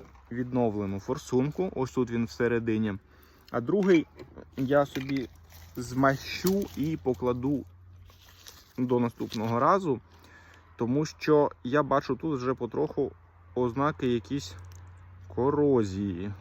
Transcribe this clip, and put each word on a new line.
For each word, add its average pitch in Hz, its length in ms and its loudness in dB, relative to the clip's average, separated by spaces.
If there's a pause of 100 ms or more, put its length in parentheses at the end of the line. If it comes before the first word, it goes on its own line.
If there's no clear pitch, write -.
(300)
відновлену 117 680 -2
форсунку, 147 760 -2
ось 131 160 -4
тут 120 200 0
він 117 140 0
всередині, 113 680 0 (560)
а 120 100 -4
другий 175 460 4 (500)
я 139 300 4
собі 135 420 -6 (480)
змащу 135 920 0 (100)
і 151 200 -2
покладу 123 680 -2 (1120)
до 127 220 2
наступного 117 600 -2
разу, 170 400 2 (760)
тому 135 300 0
що 147 440 4 (140)
я 143 180 2
бачу 135 340 0
тут 147 240 -4
вже 127 140 -2
потроху 127 580 -4 (420)
ознаки 127 540 0
якісь 120 460 -2 (800)
корозії 104 1080 2